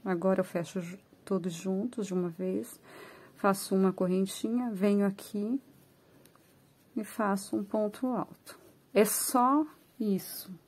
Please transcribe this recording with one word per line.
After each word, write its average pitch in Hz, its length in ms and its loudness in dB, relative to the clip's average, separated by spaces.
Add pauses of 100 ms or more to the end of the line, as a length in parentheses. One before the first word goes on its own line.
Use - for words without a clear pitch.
Agora, 190 380 2
eu 185 40 2
fecho 180 360 -4
ju-, 175 180 -12 (240)
todos 180 300 -2
juntos 196 540 -4
de 185 60 -6
uma 180 160 0
vez. 185 500 -6 (560)
Faço 196 380 0
uma 190 200 4
correntinha, 190 760 0
venho 202 340 2
aqui 208 560 -4 (1300)
e 220 80 -4
faço 202 520 -2
um 214 80 0
ponto 214 440 -2
alto. - 520 -6 (340)
É 208 120 8
só 262 600 4 (340)
isso. 190 520 -2 (160)